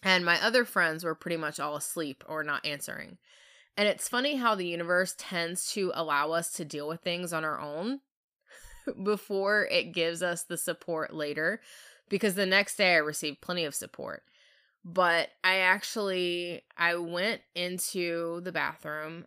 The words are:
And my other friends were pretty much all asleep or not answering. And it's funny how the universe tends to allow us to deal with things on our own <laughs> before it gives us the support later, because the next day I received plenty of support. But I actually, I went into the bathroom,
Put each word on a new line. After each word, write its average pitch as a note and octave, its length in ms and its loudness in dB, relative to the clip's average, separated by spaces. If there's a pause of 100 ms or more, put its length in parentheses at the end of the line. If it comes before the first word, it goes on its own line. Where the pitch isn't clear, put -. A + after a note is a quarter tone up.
And F#3 220 4
my E3+ 180 4
other A#3 220 4
friends E3+ 400 0
were D#3+ 100 -2
pretty E3+ 220 -4
much D3+ 240 -4
all D3 160 -4
asleep D3 500 -6
or D#3 160 -4
not D3 240 -4
answering. - 520 -8 (580)
And G#3 120 4
it's - 200 -2
funny C4+ 280 0
how A#3 180 2
the F#3 120 -2
universe F3 500 0
tends F3 560 -4
to F#3+ 220 0
allow D#3 380 0
us E3+ 220 0
to E3+ 100 -8
deal D3 240 -8
with E3 120 -6
things F3 320 -4
on D#3+ 120 -2
our D3+ 160 -4
own F3 400 -6 (500)
<laughs> - 520 -12
before G3+ 680 2
it E3+ 220 2
gives E3+ 300 0
us F3 200 -2
the F3 140 -6
support D#3+ 580 -4
later, D#3 460 -2 (480)
because G3+ 260 2
the G3 120 2
next G3 300 4
day F#3 180 6
I E3 40 8
received D3+ 420 -2
plenty F3 240 -2
of C#3+ 100 -4
support. - 500 -10 (600)
But E3+ 460 4 (120)
I F#3 160 6
actually, F#3 1040 2 (140)
I F3 200 2
went F3 440 -2 (140)
into F3 880 -4
the F3+ 100 -6
bathroom, D#3 760 -6